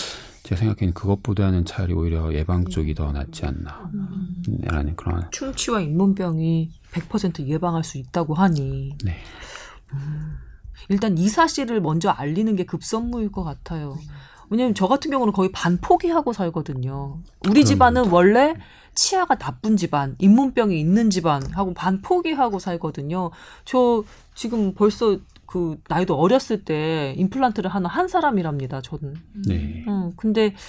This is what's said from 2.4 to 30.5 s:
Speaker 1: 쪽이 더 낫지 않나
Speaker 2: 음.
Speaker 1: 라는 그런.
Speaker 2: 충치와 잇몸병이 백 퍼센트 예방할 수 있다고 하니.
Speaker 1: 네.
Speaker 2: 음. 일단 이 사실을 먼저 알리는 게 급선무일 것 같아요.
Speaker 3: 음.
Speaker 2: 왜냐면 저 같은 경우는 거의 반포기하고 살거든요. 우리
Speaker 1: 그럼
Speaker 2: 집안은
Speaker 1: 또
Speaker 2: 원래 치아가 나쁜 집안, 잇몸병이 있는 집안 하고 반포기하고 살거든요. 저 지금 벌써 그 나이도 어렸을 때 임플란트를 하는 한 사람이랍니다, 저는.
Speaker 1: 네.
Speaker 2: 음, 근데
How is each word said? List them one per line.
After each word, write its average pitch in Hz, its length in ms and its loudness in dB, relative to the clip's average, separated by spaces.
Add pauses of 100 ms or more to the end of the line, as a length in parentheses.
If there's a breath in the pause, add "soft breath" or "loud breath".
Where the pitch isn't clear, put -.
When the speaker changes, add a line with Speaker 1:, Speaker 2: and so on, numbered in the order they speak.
Speaker 1:
쪽이 78 300 -2
더 73 180 -4
낫지 69 320 -6
않나 76 480 -8
Speaker 2:
음. - 500 -8 (200)
Speaker 1:
라는 76 340 -2
그런. 85 340 -4
Speaker 2:
충치와 254 520 -4
잇몸병이 165 880 0 (220)
백 - 160 -8
퍼센트 185 340 -4
예방할 160 420 -2
수 - 140 -12
있다고 151 360 -4
하니. 139 680 0
Speaker 1:
네. 87 120 -2 (760 loud breath)
Speaker 2:
음. 151 440 -8 (520 loud breath)
일단 196 300 0
이 185 100 2
사실을 240 520 0
먼저 160 280 0
알리는 180 480 0
게 180 80 -2
급선무일 220 680 -4
것 190 140 -6
같아요. 147 560 -8
Speaker 3:
음. 151 60 -16 (420 loud breath)
Speaker 2:
왜냐면 233 260 2
저 190 120 0
같은 269 240 2
경우는 247 220 2
거의 190 180 2
반포기하고 302 840 2
살거든요. 139 840 -6 (260)
우리 220 180 6
Speaker 1:
그럼 - 20 8
Speaker 2:
집안은 247 400 6
Speaker 1:
또 180 100 4
Speaker 2:
원래 226 400 6 (400 loud breath)
치아가 359 420 2
나쁜 - 400 -2
집안, 143 420 0
잇몸병이 220 600 6
있는 196 320 4
집안 160 320 2 (100)
하고 180 220 -2
반포기하고 247 840 0
살거든요. 170 720 -4 (340 loud breath)
저 240 400 4 (300 loud breath)
지금 214 400 -2
벌써 208 440 2 (280)
그 165 320 -4 (100)
나이도 170 280 2
어렸을 208 480 2
때 151 520 -2
임플란트를 202 540 0
하는 180 200 -4
한 349 180 0
사람이랍니다, 160 720 -2
저는. 147 320 -10 (320)
Speaker 1:
네. 85 400 -4
Speaker 2:
음, 190 300 -4
근데 214 380 0 (140 loud breath)